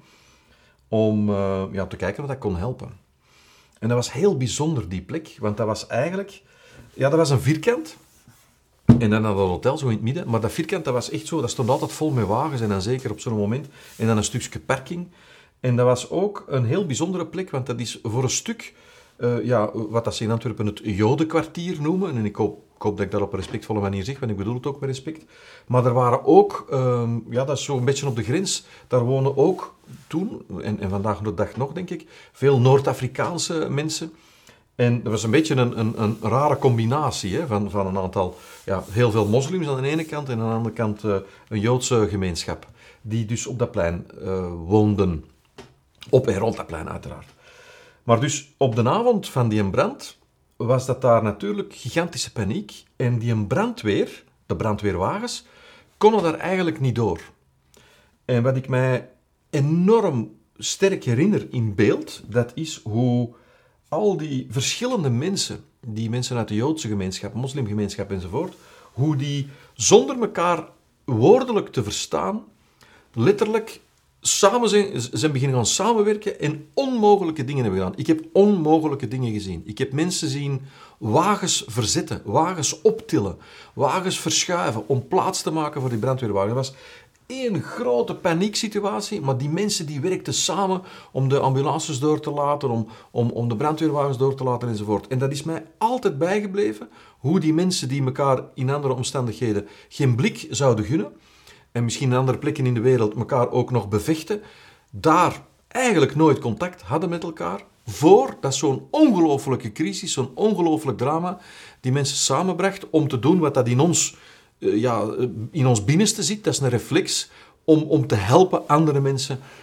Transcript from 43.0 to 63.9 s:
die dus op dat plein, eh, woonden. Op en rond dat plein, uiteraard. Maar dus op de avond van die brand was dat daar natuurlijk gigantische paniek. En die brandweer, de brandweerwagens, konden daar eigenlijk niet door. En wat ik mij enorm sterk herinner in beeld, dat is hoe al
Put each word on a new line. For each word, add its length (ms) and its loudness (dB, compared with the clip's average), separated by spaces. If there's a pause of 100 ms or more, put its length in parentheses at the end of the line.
die 220 -2
dus 220 -4
op 120 -6
dat 120 -2
plein, 360 -2 (180)
eh, 280 -4 (140)
woonden. 580 4 (840)
Op 160 4
en 120 0
rond 180 -2
dat 100 -10
plein, 220 -10
uiteraard. 380 -12 (760)
Maar 180 4
dus 360 -4
op 180 2
de 140 2
avond 400 2
van 200 0
die 220 2
brand 480 -2 (380)
was 300 0
dat 140 -4
daar 220 6
natuurlijk 520 -4
gigantische 580 -6
paniek. 520 -6 (120)
En 220 0
die 280 0
brandweer, 800 0 (220)
de 100 -4
brandweerwagens, 920 -2 (500)
konden 260 6
daar 120 2
eigenlijk 460 -2
niet 140 2
door. 260 0 (1040)
En 180 2
wat 140 2
ik 120 -4
mij 400 0 (420)
enorm 840 2 (220)
sterk 480 -2
herinner 460 2
in 240 -2
beeld, 520 0
dat 280 0
is 300 -8
hoe 500 0 (540)
al 280 0